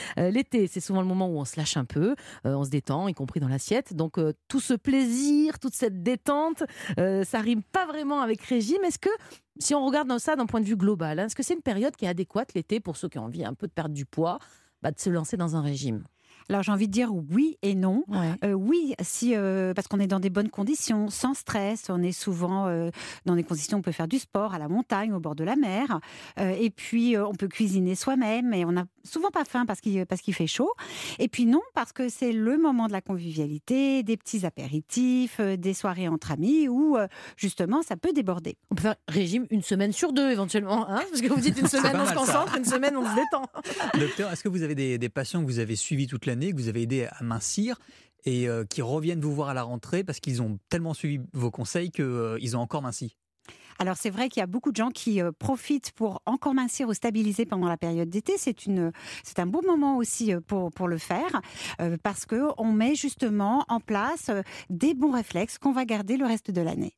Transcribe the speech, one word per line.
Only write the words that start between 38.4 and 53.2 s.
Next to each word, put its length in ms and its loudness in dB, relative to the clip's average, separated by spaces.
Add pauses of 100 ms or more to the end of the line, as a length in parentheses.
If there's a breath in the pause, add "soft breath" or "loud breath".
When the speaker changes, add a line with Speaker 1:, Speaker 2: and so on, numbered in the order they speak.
Speaker 1:
On 40 -2
peut 80 0
faire 140 2 (120)
régime 420 0
une 120 2
semaine 300 2
sur 200 0
deux, 180 4
éventuellement, 580 0
hein, 220 0
parce 120 -2
que 60 2
vous 120 4
dites 200 2
une 60 6
Speaker 3:
<laughs> 20 2
C'est 100 2
Speaker 1:
semaine, 140 4
Speaker 3:
pas 100 2
Speaker 1:
on 40 4
se 80 2
Speaker 3:
mal, 120 2
ça. 60 4
Speaker 1:
concentre, 260 2
une 60 0
semaine, 320 2
on 80 0
se 100 0
détend. 300 2 (280)
Speaker 3:
<laughs> 280 0
Docteur, 320 0
est-ce 100 -6
que 60 -2
vous 140 0
avez 120 0
des, 240 0
des 100 0
patients 340 -2
que 40 0
vous 140 0
avez 160 0
suivis 300 0
toute 200 -6
l'année, 260 0
que 40 -2
vous 120 -2
avez 140 0
aidés 280 0
à 120 -12
mincir 540 -2 (480 loud breath)
et, 240 0
euh, 160 -2
qui 180 -4
reviennent 380 -2
vous 140 0
voir 140 -2
à 60 -2
la 80 -2
rentrée 420 -4
parce 160 -8
qu'ils 220 0
ont 160 -2 (100)
tellement 260 0
suivi 260 -2 (120)
vos 180 0
conseils 400 -4
que, 120 -2
euh, 380 -2
ils 160 -2
ont 40 0
encore 220 -4
minci ? 340 -8 (600 loud breath)